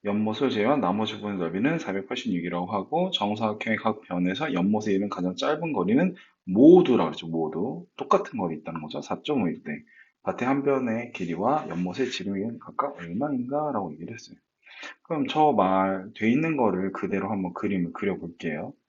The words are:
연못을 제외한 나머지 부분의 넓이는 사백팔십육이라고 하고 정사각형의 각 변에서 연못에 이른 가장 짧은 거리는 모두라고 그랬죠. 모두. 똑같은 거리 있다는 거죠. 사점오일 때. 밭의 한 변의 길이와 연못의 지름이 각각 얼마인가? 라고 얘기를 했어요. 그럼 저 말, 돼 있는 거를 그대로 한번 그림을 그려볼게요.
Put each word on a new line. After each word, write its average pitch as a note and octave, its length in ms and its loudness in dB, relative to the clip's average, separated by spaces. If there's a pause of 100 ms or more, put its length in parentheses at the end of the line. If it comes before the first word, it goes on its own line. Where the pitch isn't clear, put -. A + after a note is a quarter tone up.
연못을 G#2+ 480 0
제외한 A#2 300 2
나머지 G#2+ 340 0
부분의 G2+ 240 -6
넓이는 G2+ 400 0
사백팔십육이라고 F2+ 880 -4
하고 D3 420 -2
정사각형의 G#2+ 680 -2
각 G#2+ 220 -2
변에서 F#2 520 -2
연못에 G#2 400 2
이른 G2+ 160 0
가장 F#2 260 -4
짧은 D3+ 380 -2
거리는 B2 400 2 (300)
모두라고 A#2+ 640 8
그랬죠. D2+ 160 -8
모두. E2 640 -4 (100)
똑같은 F#3 400 -4
거리 E2+ 200 -2
있다는 D#2+ 260 -10
거죠. D2 180 -10
사점오일 G2 600 -2
때. D2+ 200 -10 (420)
밭의 A2 220 -2
한 C#3 160 0
변의 B2 480 0
길이와 F#2+ 580 -2
연못의 F2+ 400 -2
지름이 G2+ 500 -6
각각 - 380 -6
얼마인가? C3 760 -4
라고 F#2+ 220 -4
얘기를 A#2+ 180 -12
했어요. - 240 -16 (680)
그럼 D3 240 -2
저 D3+ 260 4
말, F#2+ 640 2
돼 A2 160 4
있는 D#3 260 2
거를 F#2+ 340 2
그대로 F#2+ 380 -2
한번 F#2+ 240 -4
그림을 F#2 400 -2
그려볼게요. F2 800 -6 (160)